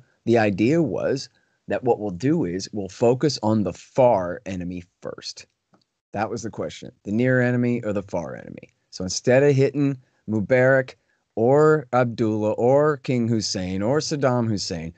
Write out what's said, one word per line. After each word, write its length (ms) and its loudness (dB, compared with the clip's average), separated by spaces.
the 120 4
idea 460 2
was 460 -2
that 160 -4
what 160 2
we'll 120 -6
do 340 -2
is 260 -6
we'll 180 -8
focus 520 0
on 220 2
the 100 -4
far 720 0
enemy 380 -8
first. 460 -14
That 180 -4
was 140 -8
the 60 -8
question, 420 -10
the 80 -8
near 300 2
enemy 420 0
or 80 -4
the 120 -4
far 320 -8
enemy. 340 -16
So 120 -10
instead 400 2
of 120 4
hitting 420 2
Mubarak 640 2
or 580 4
Abdullah 600 0
or 440 2
King 300 -2
Hussein 540 -2
or 180 0
Saddam 480 0
Hussein, 500 -6